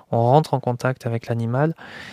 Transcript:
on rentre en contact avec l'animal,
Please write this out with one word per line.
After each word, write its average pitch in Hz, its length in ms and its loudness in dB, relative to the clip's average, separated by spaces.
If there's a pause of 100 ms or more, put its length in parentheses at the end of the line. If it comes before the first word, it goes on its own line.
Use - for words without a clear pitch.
(100)
on 117 100 2
rentre 131 340 4
en 135 40 0
contact 127 480 -2
avec 117 220 -4
l'animal, 120 480 0 (360)